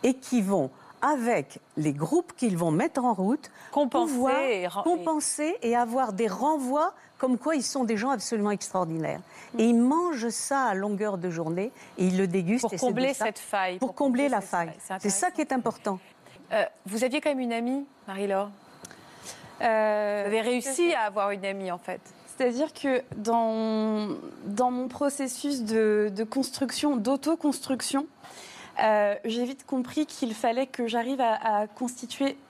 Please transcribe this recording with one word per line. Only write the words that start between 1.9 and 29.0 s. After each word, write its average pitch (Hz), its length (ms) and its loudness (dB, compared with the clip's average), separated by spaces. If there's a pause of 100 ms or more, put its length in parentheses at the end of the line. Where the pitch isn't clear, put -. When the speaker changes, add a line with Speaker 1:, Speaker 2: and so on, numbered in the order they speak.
Speaker 1:
groupes 160 440 0
qu'ils 202 200 0
vont 165 140 2
mettre 247 320 0
en 247 100 2
route, 196 360 -2 (220)
Speaker 2:
Compenser 294 420 2
Speaker 1:
pouvoir 262 260 2
Speaker 2:
et 214 280 0
ren-, 196 160 -4
Speaker 1:
compenser 320 800 0
et... 233 140 2
avoir 240 380 0
des 220 140 0
renvois 277 640 0 (240)
comme 254 200 2
quoi 320 180 0
ils 269 80 0
sont 269 220 -2
des 220 120 0
gens 247 140 0
absolument 208 400 0
extraordinaires. 165 680 -2 (380)
Et 226 80 6
ils 233 120 6
mangent 269 520 4
ça 269 360 -2
à 214 80 2
longueur 202 440 -2
de 175 120 -4
journée 170 420 -2 (260)
et 180 80 2
ils 185 120 4
le 190 100 4
dégustent 190 340 2
Speaker 2:
Pour 220 120 -2
Speaker 1:
et 185 40 -6
c'est 262 80 0
Speaker 2:
combler 247 260 2
Speaker 1:
de - 40 -2
ça, 214 100 -2
Speaker 2:
cette 214 140 -2
faille, 185 400 -2
Speaker 1:
pour 262 100 0
Speaker 2:
pour 277 60 -10
Speaker 1:
combler 277 280 2
Speaker 2:
combler 285 60 2
Speaker 1:
la 220 120 0
Speaker 2:
cette 196 80 -12
Speaker 1:
faille. 170 180 0
Speaker 2:
faille. 185 340 -10
C'est 202 80 0
Speaker 1:
C'est - 0 -
ça 359 180 0
Speaker 2:
intéressant. 359 80 -2
Speaker 1:
qui 330 60 0
est 294 120 0
important. 214 460 -2 (540)
Speaker 2:
Euh, 208 100 4 (220)
vous 214 180 -2
aviez 254 160 0
quand 302 100 0
même 269 120 0
une 240 120 -2
amie, 247 320 -2 (220)
Marie-Laure ? 196 420 -2 (1120)
Speaker 3:
Euh, 214 640 2
Speaker 2:
Vous 202 40 -2
avez 220 140 2
réussi 254 520 2
à 247 80 0
avoir 202 300 0
une 196 120 -6
amie, 196 280 -4
en 175 60 -4
fait. 185 220 -8 (380)
Speaker 3:
C'est-à-dire 262 360 2
que 254 280 0 (160)
dans, 220 880 2 (380)
dans 247 260 0
mon 247 160 -4
processus 277 760 -2
de, 214 520 2
de 220 80 -2
construction, 269 720 -2
d'autoconstruction, 277 1120 0 (760)
euh, 208 340 4 (100)